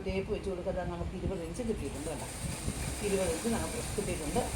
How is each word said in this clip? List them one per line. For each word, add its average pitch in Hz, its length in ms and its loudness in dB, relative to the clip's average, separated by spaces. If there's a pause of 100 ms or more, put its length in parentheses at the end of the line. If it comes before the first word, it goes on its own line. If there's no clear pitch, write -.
ടേപ്പ് 190 280 2
വെച്ച് 185 160 -2
കൊടുക്കാതെ 180 420 0
നമുക്ക് 170 260 -2
ഇരുപത് 180 280 0
ഇഞ്ച് 175 220 -4
കിട്ടിയിട്ടുണ്ട്. 151 440 -2
കണ്ടോ, 131 140 -4 (800)
ഇരുപത് 190 280 4
ഇഞ്ച് 185 220 0
നമുക്ക് - 240 0 (160)
കിട്ടിയിട്ടുണ്ട്. 180 440 2 (160)